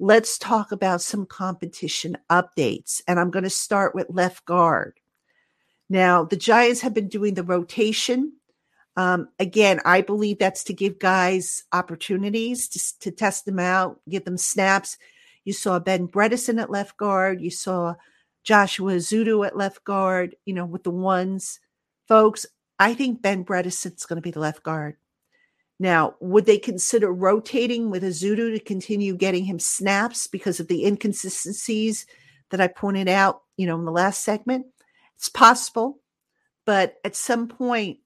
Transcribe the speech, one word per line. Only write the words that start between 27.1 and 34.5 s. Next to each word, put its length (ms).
rotating 800
with 140
Ezeudu 500
to 40
continue 580
getting 280
him 140
snaps 680
because 320
of 80
the 180
inconsistencies 1200
that 140
I 60
pointed 400
out, 340
you 80
know, 120
in 60
the 80
last 320
segment? 400